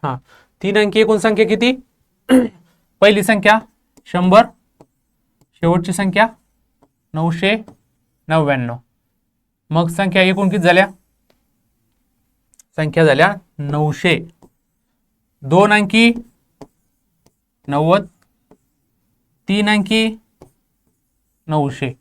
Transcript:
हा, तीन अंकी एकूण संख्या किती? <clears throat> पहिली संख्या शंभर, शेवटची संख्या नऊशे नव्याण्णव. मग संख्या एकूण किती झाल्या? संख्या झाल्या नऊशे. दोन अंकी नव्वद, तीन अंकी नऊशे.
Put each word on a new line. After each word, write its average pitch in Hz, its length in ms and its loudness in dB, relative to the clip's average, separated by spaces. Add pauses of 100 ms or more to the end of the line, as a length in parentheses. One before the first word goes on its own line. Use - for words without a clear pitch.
हा, 131 140 -6 (440)
तीन 202 160 -2
अंकी 208 220 0
एकूण 214 180 2
संख्या 214 300 0
किती? 233 280 0 (540)
<clears throat> 254 180 4 (520)
पहिली 202 240 4
संख्या 208 360 2 (460)
शंभर, 185 400 4 (1080)
शेवटची 175 400 -2
संख्या 196 340 0 (840)
नऊशे 170 420 -2 (720)
नव्याण्णव. 135 500 -2 (920)
मग 165 200 -2
संख्या 185 320 -2
एकूण 190 280 0
किती 196 120 -4
झाल्या? 180 260 2 (1900)
संख्या 156 300 0
झाल्या 156 300 2 (220)
नऊशे. 151 680 -4 (1120)
दोन 185 320 2
अंकी 220 400 2 (1500)
नव्वद, 160 380 0 (1400)
तीन 208 220 0
अंकी 220 480 0 (1300)
नऊशे. 143 540 -4